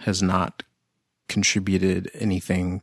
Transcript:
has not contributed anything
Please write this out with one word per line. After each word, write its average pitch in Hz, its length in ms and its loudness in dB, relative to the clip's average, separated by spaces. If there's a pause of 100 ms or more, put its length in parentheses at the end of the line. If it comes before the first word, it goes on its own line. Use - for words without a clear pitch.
has 98 220 -2
not 92 400 0 (640)
contributed 95 880 0
anything 92 680 -2